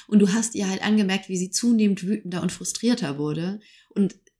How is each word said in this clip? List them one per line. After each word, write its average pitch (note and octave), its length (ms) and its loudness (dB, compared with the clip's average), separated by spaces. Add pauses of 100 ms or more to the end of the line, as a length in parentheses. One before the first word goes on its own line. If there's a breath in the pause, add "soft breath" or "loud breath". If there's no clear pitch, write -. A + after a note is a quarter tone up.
Und G#3 120 6
du G3 120 6
hast A3 240 -2
ihr G3 140 -2
halt F#3+ 120 -4
angemerkt, G3+ 460 0
wie F#3+ 100 -4
sie F#3 140 -2
zunehmend G#3+ 560 2
wütender F#3 340 -4
und F3 120 -2
frustrierter F#3 640 -2
wurde D#3+ 420 -4 (300 soft breath)
und G3 260 0 (240)